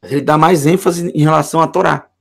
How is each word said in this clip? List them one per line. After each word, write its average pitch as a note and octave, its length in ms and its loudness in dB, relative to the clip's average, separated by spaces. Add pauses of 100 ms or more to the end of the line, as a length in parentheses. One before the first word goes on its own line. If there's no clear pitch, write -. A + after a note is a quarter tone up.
Mas - 80 -16
ele C#3+ 120 -4
dá D3+ 140 0
mais D#3 300 2
ênfase E3+ 480 -2
em D3+ 80 0
relação D#3 380 0
à D#3+ 80 0
Torá. E3 420 -2 (100)